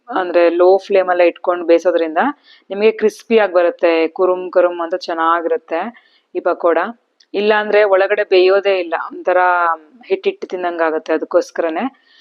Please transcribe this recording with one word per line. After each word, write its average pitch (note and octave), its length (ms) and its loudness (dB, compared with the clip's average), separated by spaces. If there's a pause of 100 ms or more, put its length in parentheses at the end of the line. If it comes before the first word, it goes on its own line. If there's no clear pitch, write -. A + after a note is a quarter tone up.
(200)
ಅಂದ್ರೆ F3 300 2
ಲೋ F3+ 260 4
ಫ್ಲೇಮ್ F#3+ 320 0
ಅಲ್ಲೇ F3+ 180 2
ಇಟ್ಕೊಂಡು F3 400 -2
ಬೇಯಿಸೋದ್ರಿಂದ E3 520 2 (520)
ನಿಮ್ಗೆ G3+ 200 0
ಕ್ರಿಸ್ಪಿ A3 480 -2
ಆಗಿ G3+ 140 2
ಬರುತ್ತೆ, E3+ 560 2
ಕುರುಮ್ F3+ 440 -2
ಕುರುಮ್ F3 280 0
ಅಂತ E3 140 -6
ಚೆನ್ನಾಗಿರುತ್ತೆ E3 1160 -4 (220)
ಈ F3+ 60 -6
ಪಕೋಡ. F3 380 0 (560)
ಇಲ್ಲಾಂದ್ರೆ G#3 500 2
ಒಳಗಡೆ G3 400 0
ಬೇಯೋದೇ F#3+ 560 2
ಇಲ್ಲ, E3+ 140 -6 (180)
ಒಂಥರ F3+ 240 -2 (720)
ಹಿಟ್ F#3+ 200 -4
ಹಿಟ್ F#3+ 220 -6
ತಿಂದಂಗ್ F3 340 -6
ಆಗುತ್ತೆ. D#3+ 300 -2
ಅದಕ್ಕೋಸ್ಕರನೇ E3+ 880 -4 (200)